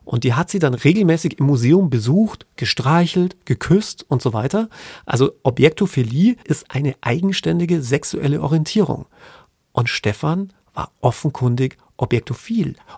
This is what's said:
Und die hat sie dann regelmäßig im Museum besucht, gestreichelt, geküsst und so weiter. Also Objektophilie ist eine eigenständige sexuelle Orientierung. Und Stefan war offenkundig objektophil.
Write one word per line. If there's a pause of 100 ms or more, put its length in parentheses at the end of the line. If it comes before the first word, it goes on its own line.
Und
die
hat
sie
dann
regelmäßig
im
Museum
besucht,
gestreichelt,
geküsst
und
so
weiter. (360)
Also (100)
Objektophilie
ist
eine
eigenständige
sexuelle
Orientierung. (640)
Und
Stefan (220)
war
offenkundig (240)
objektophil. (220)